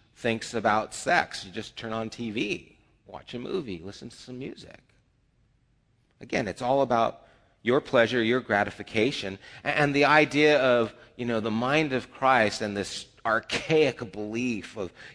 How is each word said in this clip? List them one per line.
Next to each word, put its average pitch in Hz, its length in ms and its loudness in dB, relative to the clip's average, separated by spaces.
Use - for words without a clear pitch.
thinks 113 360 -4
about 107 400 0
sex. - 540 -2
You 95 40 -18
just 104 260 -12
turn 113 180 -10
on 113 160 -6
T 117 200 -8
V, 135 460 -8
watch - 260 -18
a 123 60 -10
movie, 123 440 -8
listen 101 280 -16
to - 60 -20
some 123 220 -16
music. - 440 -16
Again, 117 260 -4
it's 90 140 -8
all 131 220 2
about 117 400 2
your 123 180 2
pleasure, 120 420 4
your 120 180 2
gratification, 104 1000 -2
a-, 143 140 -2
and 143 160 2
the 143 100 4
idea 147 560 6
of, 120 320 4
you 123 80 -8
know, 120 160 -2
the 110 100 -2
mind 131 440 0
of - 180 -6
Christ 123 480 2
and 104 160 -4
this - 300 -6
archaic 120 880 0
belief 107 640 -6
of, 95 160 -8